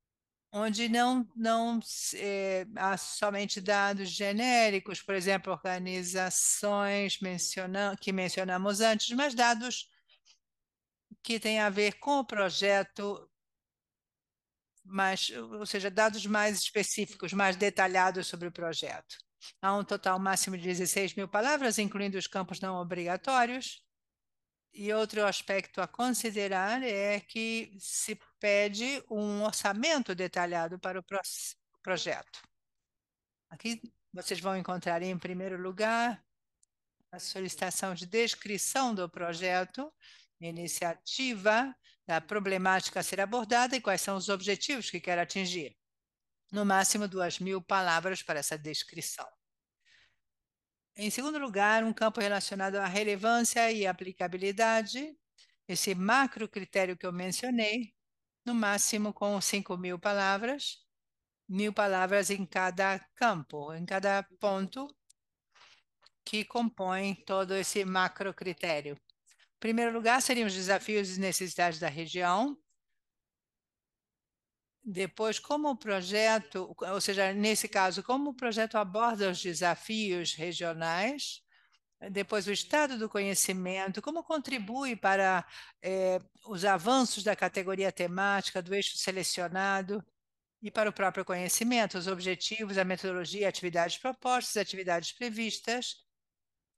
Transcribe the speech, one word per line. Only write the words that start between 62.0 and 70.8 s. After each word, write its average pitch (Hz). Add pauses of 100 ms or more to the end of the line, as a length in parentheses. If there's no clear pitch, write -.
em 196
cada 190 (160)
campo, 156
em 170
cada 196 (160)
ponto 196 (1400)
que 214
compõe 196 (100)
todo 190
esse 196
macro 185
critério. 160
Em -
primeiro 226
lugar, 233
seriam 240
os 190
desafios 190